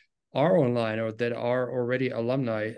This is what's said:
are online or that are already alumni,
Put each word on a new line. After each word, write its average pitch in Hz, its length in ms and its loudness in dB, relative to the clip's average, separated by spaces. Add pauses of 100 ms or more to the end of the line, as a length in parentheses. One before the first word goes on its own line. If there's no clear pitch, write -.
(340)
are 175 240 4
online 120 400 2
or 113 140 -2
that 120 200 -2
are 120 400 -2
already 127 380 0
alumni, 117 680 -2